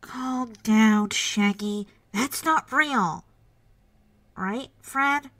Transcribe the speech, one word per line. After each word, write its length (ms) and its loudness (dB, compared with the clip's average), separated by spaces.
Calm 520 -6
down, 460 4
Shaggy. 760 -2
That's 320 -4
not 280 0
real. 520 0
Right, 340 -8
Fred? 480 -2